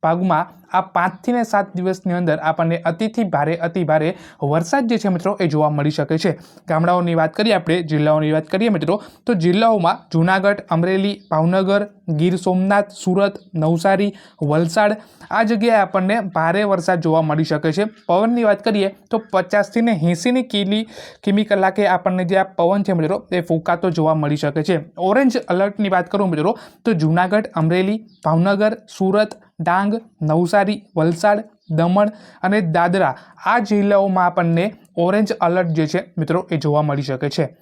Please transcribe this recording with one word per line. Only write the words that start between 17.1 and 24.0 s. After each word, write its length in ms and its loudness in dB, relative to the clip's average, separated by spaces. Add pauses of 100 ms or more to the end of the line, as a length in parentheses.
મળી 220 0
શકે 280 -2
છે. 120 0
પવનની 600 0
વાત 180 2
કરીએ 260 0 (220)
તો 80 -2
પચાસથી 600 -2
ને 120 2
એંસીની 500 0
કિલી, 440 -2 (360)
કિમી 220 2
કલાકે 440 2
આપણને 360 0
જે 120 0
આ 80 4
પવન 380 0
છે 100 0
મિત્રો 400 -2
એ 80 -2
ફૂંકાતો 500 -2
જોવા 240 2